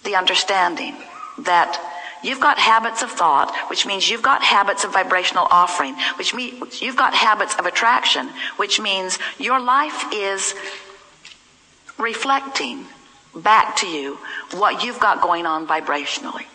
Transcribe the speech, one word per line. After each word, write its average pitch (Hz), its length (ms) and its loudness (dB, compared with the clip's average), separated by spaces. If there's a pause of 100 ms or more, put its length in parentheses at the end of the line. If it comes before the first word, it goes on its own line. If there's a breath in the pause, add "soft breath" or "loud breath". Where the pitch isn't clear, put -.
the 202 140 0
understanding 180 760 0 (440)
that 175 420 2 (400 loud breath)
you've 262 200 -4
got 294 180 4
habits 220 420 4
of 247 100 -6
thought, 151 440 2 (140 loud breath)
which - 160 -2
means 196 240 0
you've 226 120 -2
got 262 220 2
habits 196 400 4
of 196 80 -4
vibrational 185 580 2
offering, 175 460 4 (220 loud breath)
which - 160 -4
means - 480 -10
you've 247 160 -4
got 269 160 2
habits 208 420 2
of 170 100 -2
attraction, 180 640 2 (280 loud breath)
which 202 220 0
means 190 400 -4 (180 loud breath)
your 254 220 0
life 269 520 0
is 196 420 -2 (1400 loud breath)
reflecting 269 880 -2 (500)
back 202 420 4
to 202 100 -2
you 147 300 -6 (340 loud breath)
what 196 320 0
you've 240 160 -6
got 208 220 4
going 170 240 0
on 160 220 -2
vibrationally. 147 880 -4